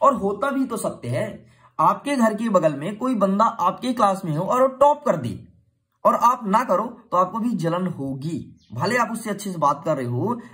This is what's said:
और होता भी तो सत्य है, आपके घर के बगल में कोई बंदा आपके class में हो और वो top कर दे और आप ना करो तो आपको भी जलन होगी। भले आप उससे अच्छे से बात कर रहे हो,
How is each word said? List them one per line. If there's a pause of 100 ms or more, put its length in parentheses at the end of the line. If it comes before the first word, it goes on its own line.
और
होता
भी
तो
सत्य
है, (340)
आपके
घर
के
बगल
में
कोई
बंदा
आपके
class
में
हो
और
वो
top
कर
दे (680)
और
आप
ना
करो (260)
तो
आपको
भी
जलन
होगी। (360)
भले
आप
उससे
अच्छे
से
बात
कर
रहे
हो, (140)